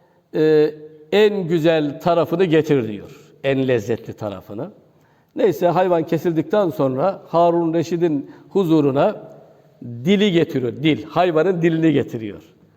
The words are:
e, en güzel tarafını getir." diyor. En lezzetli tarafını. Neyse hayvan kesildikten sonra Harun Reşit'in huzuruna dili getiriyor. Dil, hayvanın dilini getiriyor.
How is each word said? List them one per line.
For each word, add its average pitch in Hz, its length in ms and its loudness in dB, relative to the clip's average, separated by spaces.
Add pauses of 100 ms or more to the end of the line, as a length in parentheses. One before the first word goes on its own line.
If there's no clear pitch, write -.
(340)
e, 156 360 4 (420)
en 202 360 2
güzel 156 520 0
tarafını 170 440 0
getir." 147 440 2
diyor. 101 220 -12 (340)
En 135 240 0
lezzetli 117 440 -2
tarafını. 107 580 -12 (640)
Neyse 185 300 0
hayvan 175 360 2
kesildikten 165 680 -2
sonra 143 580 -2
Harun 170 460 2
Reşit'in 165 560 -2 (180)
huzuruna 160 840 0 (720)
dili 196 280 2
getiriyor. 131 500 0
Dil, 151 220 0
hayvanın 170 580 0
dilini 160 300 2
getiriyor. 113 500 -4 (340)